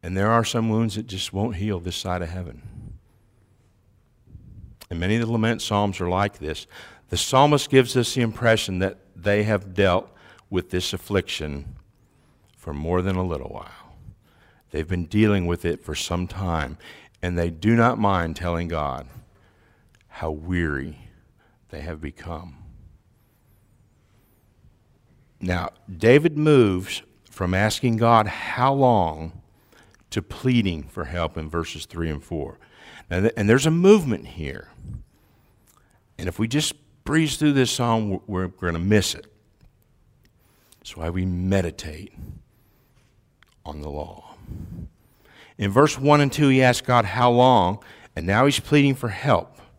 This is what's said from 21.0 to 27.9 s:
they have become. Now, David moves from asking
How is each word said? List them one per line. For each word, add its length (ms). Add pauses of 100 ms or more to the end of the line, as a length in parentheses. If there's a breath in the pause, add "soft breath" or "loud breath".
they 100
have 200
become. 560 (2750)
Now, 300 (240)
David 440
moves 640 (260)
from 260
asking 420